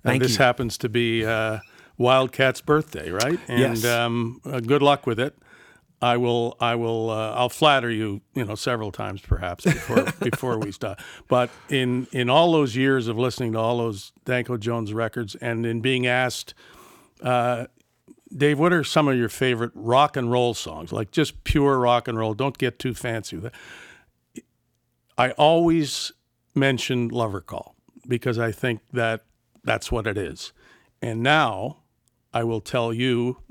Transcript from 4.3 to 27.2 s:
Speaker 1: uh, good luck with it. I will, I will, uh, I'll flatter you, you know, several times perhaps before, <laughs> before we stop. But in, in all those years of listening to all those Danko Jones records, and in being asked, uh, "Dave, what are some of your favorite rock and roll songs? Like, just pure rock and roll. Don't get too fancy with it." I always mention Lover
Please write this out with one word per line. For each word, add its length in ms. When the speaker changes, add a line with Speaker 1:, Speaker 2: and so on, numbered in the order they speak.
Speaker 1:
uh, 140
good 240
luck 240
with 140
it. 180
I 160
will, 440
I 160
will, 340
uh, 220
I'll 160
flatter 420
you, 300
you 120
know, 100
several 380
times 280
perhaps 440
before, 480
<laughs> 80
before 360
we 140
stop. 300
But 240
in, 440
in 180
all 220
those 240
years 320
of 100
listening 360
to 40
all 200
those 340
Danko 340
Jones 360
records, 400
and 320
in 140
being 260
asked, 480
uh, 460
"Dave, 280
what 120
are 120
some 240
of 80
your 120
favorite 460
rock 420
and 140
roll 240
songs? 380
Like, 180
just 320
pure 380
rock 260
and 100
roll. 160
Don't 260
get 200
too 160
fancy 400
with 120
it." 1000
I 160
always 800
mention 540
Lover 320